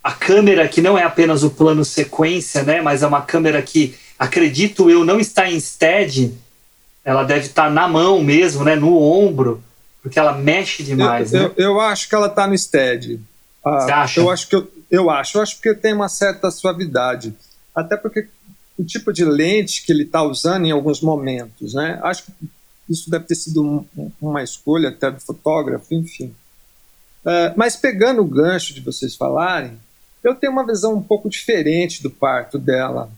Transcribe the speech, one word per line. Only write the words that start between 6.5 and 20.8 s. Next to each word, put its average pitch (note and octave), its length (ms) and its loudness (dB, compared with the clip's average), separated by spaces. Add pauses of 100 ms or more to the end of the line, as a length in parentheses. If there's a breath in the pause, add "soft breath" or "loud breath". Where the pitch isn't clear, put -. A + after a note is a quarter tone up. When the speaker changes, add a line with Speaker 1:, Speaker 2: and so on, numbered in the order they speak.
Speaker 1:
ela C3+ 220 0
deve D3 220 0
estar D#3 240 2
na E3+ 180 2
mão E3+ 340 4
mesmo, D3 400 2
né, D#3 140 4
no D#3 220 4
ombro, D3+ 640 2 (400)
porque C3 160 -4
ela D3+ 140 4
mexe D#3 500 -2
demais, B2 500 0
Speaker 2:
Eu, F#3+ 120 4
Speaker 1:
né? F#3 120 -2
Speaker 2:
eu, F#3 160 2
eu G#3 80 2
acho G#3+ 280 -2
que - 60 -2
ela G#3 140 2
tá G3+ 180 0
no G3 100 0
steady. A#2+ 640 -2 (440)
Ah, C#3+ 160 0
Speaker 1:
Você C3 100 -2
acha? D3 300 0
Speaker 2:
eu F3 100 4
acho F3+ 180 -4
que G3 80 2
eu, - 140 -2 (200)
eu F3 200 4
acho, C#3+ 280 -2
eu G#3+ 40 2
acho - 180 -6
que A3 140 0
tem G#3+ 200 0
uma G3+ 140 -2
certa F#3+ 420 -2
suavidade. B2+ 840 -4 (400 soft breath)
Até E3+ 220 -4
porque G#3+ 300 -8 (520)
o F#3 60 -6
tipo G#3+ 280 -6
de E3+ 120 0
lente E3 600 0
que E3+ 80 0
ele D3 120 2
tá D#3+ 180 -2
usando E3 440 -2
em D#3+ 60 0
alguns C#3+ 280 -2